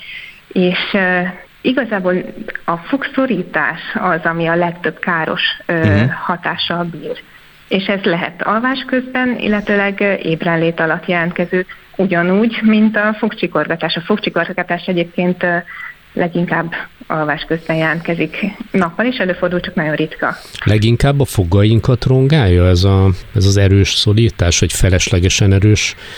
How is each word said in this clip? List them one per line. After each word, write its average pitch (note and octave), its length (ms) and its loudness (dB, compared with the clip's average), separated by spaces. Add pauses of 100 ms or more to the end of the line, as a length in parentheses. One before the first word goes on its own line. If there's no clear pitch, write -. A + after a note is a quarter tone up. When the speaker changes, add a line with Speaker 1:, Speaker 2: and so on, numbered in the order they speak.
(480)
Speaker 1:
és, F3+ 300 0 (160)
ö, F3+ 260 2 (420)
igazából G#3+ 540 0 (500)
a E3+ 120 -2
fogszorítás F3+ 1040 -4 (140)
az, F3 300 -2
ami E3 240 -2
a E3 80 0
legtöbb E3+ 440 -2
káros, E3+ 420 -2 (240)
ö, E3+ 140 0
Speaker 2:
Mhm. G#2 300 2 (160)
Speaker 1:
hatással E3+ 580 -4
bír. D#3+ 380 -10 (460)
És G3 180 -2
ez G3 180 -2
lehet F3 400 -2
alvás B3+ 440 -2
közben, B3+ 520 -2
illetőleg, G3+ 600 0
ö, G3+ 140 0
ébrenlét E3 680 -2
alatt E3 260 -2
jelentkező, F3+ 600 -2 (300)
ugyanúgy, F#3+ 640 2
mint G#3+ 360 4
a G#3+ 220 0
fogcsikorgatás. E3 760 -2
A E3 60 -4
fogcsikorgatás F3 840 -4
egyébként, F3+ 580 -2
ö, F3 120 0 (580)
leginkább E3+ 600 -2 (340)
alvás D#3 400 -2
közben E3 300 -4
jelentkezik. D#3+ 600 -2 (340)
Nappal F#3 340 0
is B3+ 120 -2
előfordul, F3+ 420 -2
csak F3 160 -8
nagyon D#3 200 -2
ritka. D3+ 400 -4 (280)
Speaker 3:
Leginkább A#2 560 2
a C3+ 60 2
fogainkat G#2 800 2
rongálja C3 600 4
ez F2+ 160 4
a, G2 240 4 (280)
ez G2 100 4
az G2 120 4
erős G2 360 6
szorítás, G#2 640 2
vagy F2 140 2
feleslegesen F#2 800 4
erős G2+ 420 4 (220)